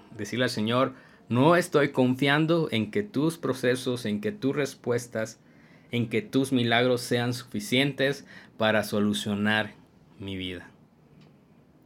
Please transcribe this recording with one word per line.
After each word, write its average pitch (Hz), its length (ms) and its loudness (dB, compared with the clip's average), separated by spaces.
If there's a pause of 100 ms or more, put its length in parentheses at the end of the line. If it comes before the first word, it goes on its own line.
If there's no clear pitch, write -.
(180)
decirle 113 280 -2
al 120 40 0
Señor: 120 440 0 (360)
"No 139 260 6
estoy 165 340 2
confiando 147 840 2
en 107 180 0
que 104 140 -2
tus 147 340 -2
procesos, 127 680 -2
en 104 140 -2
que 104 120 -2
tus 131 240 -2
respuestas, 120 840 -4 (520)
en 120 180 -2
que 110 140 0
tus 135 280 0
milagros 120 500 2
sean 120 340 0
suficientes 135 920 0 (320)
para 107 260 2
solucionar 104 920 0 (440)
mi 98 180 -10
vida". 92 340 -10 (1160)